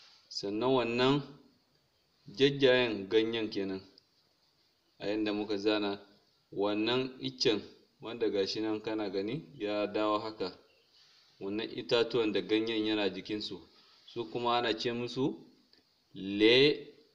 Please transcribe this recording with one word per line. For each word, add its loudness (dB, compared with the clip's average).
Sannan -2
wannan 2
jajjayen 4
ganyen 2
kenan, -4
a -10
yanda -2
muka -2
zana, 0
wannan 0
iccen 0
wanda -4
ga 0
shi -6
nan -4
kana -6
gani -4
ya -2
dawo 0
haka, -8
wannan -6
itatuwan 2
da 0
ganyen 0
yana 0
jikinsu, -8
su -10
kuma 0
ana 2
ce -2
musu -2
les 4